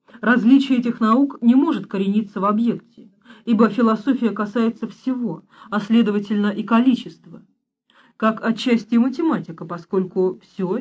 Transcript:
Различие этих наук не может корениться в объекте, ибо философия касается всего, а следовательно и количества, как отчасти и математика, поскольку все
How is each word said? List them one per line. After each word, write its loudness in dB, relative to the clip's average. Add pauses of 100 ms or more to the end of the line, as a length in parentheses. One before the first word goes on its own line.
(220)
Различие 4
этих -4
наук 0
не 6
может 0
корениться -2
в -2
объекте, -4 (360)
ибо 4
философия 0
касается -4
всего, -8 (260)
а -4
следовательно 0
и -4
количества, -2 (720)
как -2
отчасти 0
и 6
математика, -2
поскольку -4
все -8